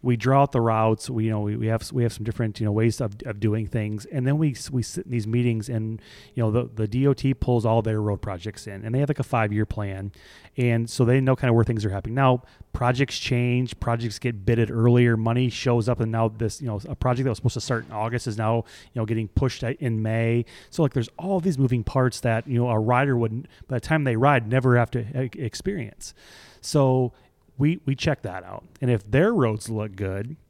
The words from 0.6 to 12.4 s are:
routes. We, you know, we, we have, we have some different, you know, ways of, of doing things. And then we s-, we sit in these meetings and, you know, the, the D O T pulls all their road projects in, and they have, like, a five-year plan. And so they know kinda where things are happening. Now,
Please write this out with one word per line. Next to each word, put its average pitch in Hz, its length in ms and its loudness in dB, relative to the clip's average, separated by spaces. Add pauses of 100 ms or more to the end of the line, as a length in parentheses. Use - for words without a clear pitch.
routes. 110 480 2
We, 113 160 -2
you 110 60 0
know, 107 100 -2
we, 104 160 -2
we 117 120 -2
have, 113 240 -2
we 127 100 0
have 117 100 2
some 107 120 -10
different, 113 360 -4
you 107 60 0
know, 104 60 2
ways 110 280 2
of, 113 140 -4 (100)
of 107 160 -8
doing 107 260 0
things. 107 400 -4
And 131 200 -4
then 143 100 2
we 151 160 2
s-, - 180 -10
we 123 120 0
sit - 220 -8
in - 60 -12
these 117 160 -2
meetings 117 420 0
and, 110 340 -4 (320)
you 120 80 -2
know, 110 80 2
the, 120 240 0
the 107 140 -2
D 127 180 0
O 139 80 6
T 135 200 0
pulls 120 300 0
all 113 180 4
their 110 180 -2
road 104 200 -2
projects 98 460 -10
in, 101 180 -12
and 113 100 -4
they 131 40 2
have, 143 100 0
like, 147 120 -2
a - 40 0
five-year 107 400 2
plan. 98 480 -6 (440)
And 117 340 2
so - 140 2
they 127 160 4
know 131 160 4
kinda 123 160 2
where 113 120 6
things 110 200 -2
are 101 60 0
happening. 98 240 -6
Now, 127 280 4 (300)